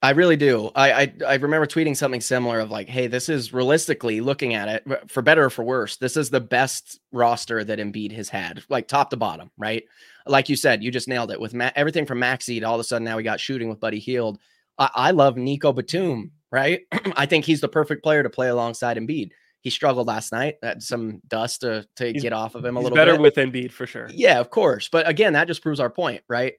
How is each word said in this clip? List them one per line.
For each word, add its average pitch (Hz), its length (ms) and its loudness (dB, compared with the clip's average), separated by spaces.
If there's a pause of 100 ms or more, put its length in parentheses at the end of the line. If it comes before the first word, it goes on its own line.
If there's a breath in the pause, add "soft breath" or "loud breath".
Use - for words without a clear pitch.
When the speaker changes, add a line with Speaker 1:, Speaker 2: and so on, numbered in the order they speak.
Speaker 1:
I 139 80 6
really 165 260 6
do. 127 380 2
I, 135 180 6
I, 135 200 2 (140)
I 135 80 2
remember 147 300 0
tweeting 151 320 0
something 127 240 -2
similar 120 380 -2
of 110 100 -4
like, 104 180 -8
"Hey, 123 200 -2
this 123 220 -4
is 123 220 -2
realistically 127 680 0
looking 131 320 -2
at 104 160 -4
it, 110 180 -4
w-, 135 200 -6
for 131 160 -4
better 151 220 6
or 131 40 4
for 120 160 -6
worse, 123 320 -2
this 127 180 -4
is 147 140 0
the 131 100 2
best - 600 -2 (120)
roster 117 520 0
that 107 160 -4
Embiid 104 320 -8
has 107 180 -12
had, 87 400 -10
like, 131 180 -2
top 143 220 0
to 135 80 -6
bottom," 95 400 -6
right? 110 280 -6 (420 soft breath)
Like 139 220 2
you 143 60 2
said, 120 280 2
you 123 80 -4
just 123 160 -6
nailed 120 240 -4
it. - 100 -8
With 113 140 -10
Ma-, 123 200 -2
everything 151 300 0
from 127 140 -6
Maxey 123 400 -2
to 110 80 -4
all 117 80 0
of 117 40 0
a 117 40 -6
sudden 113 220 -4
now 113 120 -4
we 110 60 -4
got 107 160 -4
shooting 120 300 -6
with 110 100 -10
Buddy 107 180 -4
Hield. 113 400 -4 (400)
I, 139 160 4
I 131 180 2
love 139 240 6
Nico 139 380 0
Batum, 127 580 -4 (200)
right? 143 300 0 (100)
<clears throat> - 240 -4
I 139 100 2
think 151 200 2
he's 156 160 2
the 143 60 -2
perfect 151 360 -2
player 151 180 4
to 131 80 0
play 127 200 -2
alongside 117 480 -2
Embiid. 120 340 -6 (300)
He 127 100 -6
struggled 127 340 0
last 110 260 -6
night. 139 300 -4
That's 117 260 -8
some 113 400 -6
dust 117 340 -4
to, 110 340 -4
to 120 160 -4
Speaker 2:
He's, 139 100 -4
Speaker 1:
get 117 120 -2
off 110 200 -6
of 117 100 -12
him 123 140 -4
a - 40 -2
Speaker 2:
he's - 20 -2
Speaker 1:
little 123 120 0
Speaker 2:
better 160 180 8
Speaker 1:
bit. 151 80 4
Speaker 2:
with 147 140 8
Embiid, 127 360 -2
for 123 160 -12
sure. 117 260 -14
Speaker 1:
Yeah, 170 260 4
of 123 120 -2
course. 147 380 2
But 165 200 2
again, 165 240 2
that 156 140 2
just 170 160 -8
proves 147 160 -4
our 123 100 0
point, 151 400 -6
right? 123 300 -2